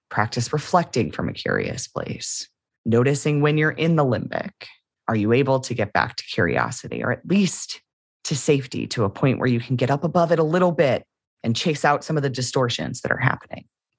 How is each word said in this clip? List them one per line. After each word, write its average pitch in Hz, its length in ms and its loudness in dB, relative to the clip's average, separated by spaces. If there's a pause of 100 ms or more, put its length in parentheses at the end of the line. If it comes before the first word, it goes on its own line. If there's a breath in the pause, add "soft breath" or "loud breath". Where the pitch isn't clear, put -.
practice - 440 -2
reflecting 151 580 0
from - 180 -4
a - 40 -4
curious - 560 -4
place, - 600 -8 (360)
noticing 139 560 2
when 151 180 4
you're 156 120 4
in 165 260 2
the 147 80 4
limbic. 101 480 -2 (560)
Are 113 80 2
you 104 160 4
able 131 280 4
to 123 140 -6
get 107 180 -2
back - 240 0
to - 80 -10
curiosity, 60 800 -2
or 113 80 -2
at - 160 -6
least 185 540 0 (440)
to - 100 -4
safety, 131 540 -2
to 120 160 -2
a 98 60 0
point - 280 2
where 127 100 0
you 120 120 2
can 127 160 -2
get 123 140 0
up 143 140 0
above 170 280 2
it 160 60 4
a 165 60 2
little 175 280 2
bit 147 320 2 (380)
and 117 120 0
chase 151 300 -2
out 147 180 2
some 160 140 -4
of 147 60 0
the 139 80 -2
distortions 123 720 -4
that - 100 -2
are - 60 0
happening, - 460 -4 (340)